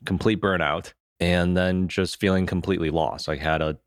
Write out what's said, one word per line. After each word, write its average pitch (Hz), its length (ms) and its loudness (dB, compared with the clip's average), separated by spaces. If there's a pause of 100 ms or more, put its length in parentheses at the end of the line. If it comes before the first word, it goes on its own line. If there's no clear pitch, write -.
complete 98 360 0
burnout, 85 500 0 (300)
and 87 340 2
then 92 320 2
just 90 320 -2
feeling 92 260 2
completely 87 440 -2
lost. 78 400 -2
I 78 80 -2
had 78 240 0
a 78 260 -2